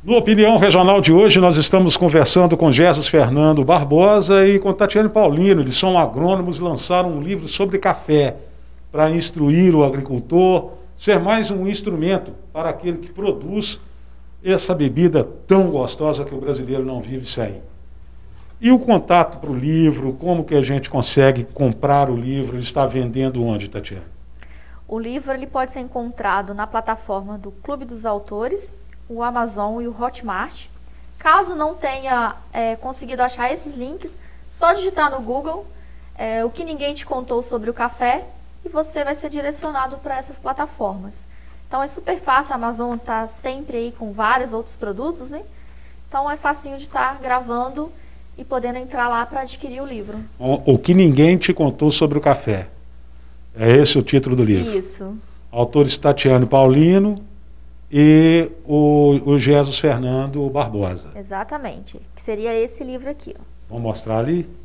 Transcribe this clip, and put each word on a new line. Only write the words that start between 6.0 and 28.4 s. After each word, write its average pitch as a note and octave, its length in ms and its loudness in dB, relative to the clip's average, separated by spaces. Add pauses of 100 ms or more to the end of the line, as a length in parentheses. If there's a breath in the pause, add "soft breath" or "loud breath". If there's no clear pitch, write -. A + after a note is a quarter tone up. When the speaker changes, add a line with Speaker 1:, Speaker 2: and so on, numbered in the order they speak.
Speaker 1:
lançaram F3+ 540 -2
um D3 100 -6
livro E3 260 -6
sobre G3 300 -2
café D3+ 580 0 (560 soft breath)
para D#3 200 2
instruir E3 640 2
o D3+ 80 6
agricultor, C#3 880 0 (260 loud breath)
ser G3+ 220 2
mais G#3 320 0
um F#3+ 160 -4
instrumento F#3+ 640 -4 (200)
para D#3+ 200 -4
aquele E3 260 -6
que - 140 -14
produz G3+ 680 -6 (640 soft breath)
essa F#3 300 0
bebida D3+ 500 2 (220)
tão F#3+ 240 4
gostosa D3 560 -2
que C#3 80 -12
o C3 60 -8
brasileiro C3 440 -4
não B2+ 180 -6
vive B2 260 -10
sem. G2+ 340 -6 (1000 soft breath)
E A#3 120 4
o B3+ 80 6
contato F3 580 2
pro D3 160 -8
livro, C#3 600 2
como E3 300 -2
que D3+ 120 -2
a C#3+ 80 4
gente C3+ 260 -2
consegue C3+ 540 2
comprar C#3 680 0
o B2+ 60 -2
livro? B2 400 -6
Ele B2 80 -8
está C#3 240 -2
vendendo B2+ 560 -2
onde, G#2 260 -4
Tatiane? G2 320 -12 (840 soft breath)
Speaker 2:
O A3 100 -8
livro, B3+ 340 -8
ele C4 140 -6
pode C4 260 -6
ser C4+ 100 -12
encontrado G#3+ 720 -6
na G#3 100 -8
plataforma G#3+ 720 -8
do G3 140 -16
Clube C#4 340 -12
dos A#3 220 -12
Autores, G#3+ 680 -6 (380)